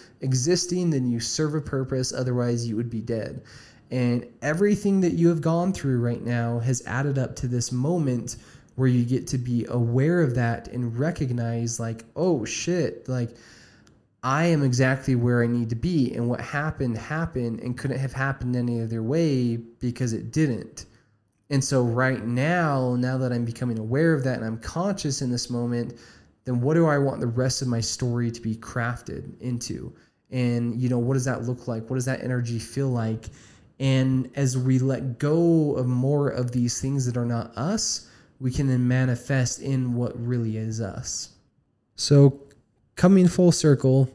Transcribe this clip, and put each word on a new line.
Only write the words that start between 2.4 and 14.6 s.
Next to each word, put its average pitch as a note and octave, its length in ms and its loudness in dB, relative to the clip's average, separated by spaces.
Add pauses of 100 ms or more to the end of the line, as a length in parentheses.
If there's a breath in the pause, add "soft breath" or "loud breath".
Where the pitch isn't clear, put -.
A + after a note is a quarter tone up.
you A2 60 -4
would A#2 160 -4
be A2+ 100 -6
dead. A2+ 440 -6 (480 loud breath)
And A#2+ 340 0 (160)
everything G3 600 2
that E3+ 100 2
you E3+ 160 4
have E3+ 120 2
gone E3+ 320 2
through C3 280 0
right A#2+ 220 -2
now A#2+ 360 -2
has B2 280 -2
added C3+ 320 -2
up - 180 -2
to - 100 -6
this A#2+ 240 -2
moment C3 680 -2 (380 loud breath)
where C3 140 2
you B2 160 4
get B2 240 -2
to C3 100 -2
be A#2+ 300 -2
aware B2+ 520 2
of C3 140 2
that A#2 340 -2
and A#2+ 300 -6
recognize, A#2+ 800 -2
like, A2+ 260 -8 (120)
"Oh, D#3 280 0
shit, - 640 -4
like, B2 220 -2 (960 loud breath)
I C#3+ 220 2
am D#3 180 4